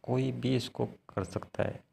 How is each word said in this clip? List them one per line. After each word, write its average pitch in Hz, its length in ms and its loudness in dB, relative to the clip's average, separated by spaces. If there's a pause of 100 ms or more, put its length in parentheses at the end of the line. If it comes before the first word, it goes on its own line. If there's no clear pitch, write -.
कोई 127 280 2
भी 123 240 2
इसको 120 300 0 (220)
कर 98 180 -2
सकता - 360 -4
है। - 180 0 (120)